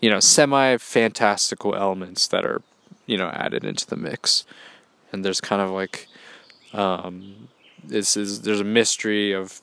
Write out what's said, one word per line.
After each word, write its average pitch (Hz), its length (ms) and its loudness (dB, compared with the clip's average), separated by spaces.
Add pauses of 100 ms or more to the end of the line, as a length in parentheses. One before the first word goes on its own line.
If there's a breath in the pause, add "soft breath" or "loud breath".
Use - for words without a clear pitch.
you 117 100 4
know, 98 100 4
semi-fantastical 120 1500 4
elements 95 540 -2
that 92 160 0
are, - 180 -2 (440)
you 113 100 -2
know, 92 120 -2
added - 360 -4
into - 220 -6
the - 100 -6
mix. - 480 -2 (680 loud breath)
And 98 120 -6
there's 95 160 -2
kind 101 220 0
of, 95 80 -2
like, 95 380 -6 (640 loud breath)
um, 95 760 -6 (340)
this 107 340 -2
is, 101 260 -6
there's 104 180 0
a 101 40 -2
mystery 104 680 0
of 95 300 -6